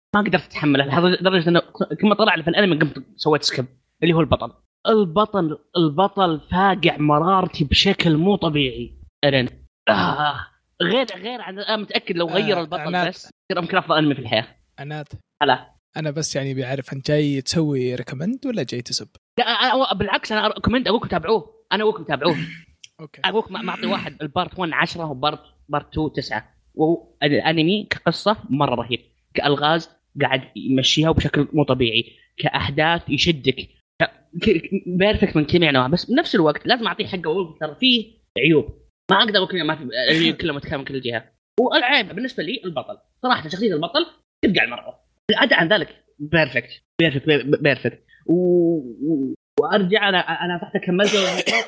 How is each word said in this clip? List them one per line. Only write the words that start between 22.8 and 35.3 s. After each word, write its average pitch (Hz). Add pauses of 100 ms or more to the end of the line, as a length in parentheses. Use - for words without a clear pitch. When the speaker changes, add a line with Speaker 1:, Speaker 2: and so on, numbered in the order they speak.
Speaker 2:
أوكي. 151
Speaker 1:
أقولك 196
ما-، 185
معطي 180
واحد 160
البارت 160
ون 170
عشرة 165
وبارت، 147 (280)
بارت 143
تو 156
تسعة. - (160)
والأنمي 160
كقصة - (140)
مرة 135
رهيب، 120 (340)
كألغاز 147 (320)
قاعد 131 (140)
يمشيها 131
بشكل 151
مو 147
طبيعي، 117 (320)
كأحداث 156
يشدك، 135 (340)
ك-، - (320)
ك-، 170 (160)
بيرفكت 190